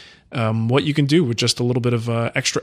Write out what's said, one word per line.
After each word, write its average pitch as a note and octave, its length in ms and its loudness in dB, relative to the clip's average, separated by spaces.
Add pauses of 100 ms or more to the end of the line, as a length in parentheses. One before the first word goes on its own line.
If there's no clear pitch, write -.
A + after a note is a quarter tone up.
(340)
um, A2+ 340 0
what C3 160 2
you D3 100 0
can D3 120 2
do D3+ 180 4
with A#2 140 -2
just - 240 0
a - 20 0
little B2 160 0
bit A#2+ 140 0
of, A#2 160 -2
uh, A#2 260 -2
extra - 280 -2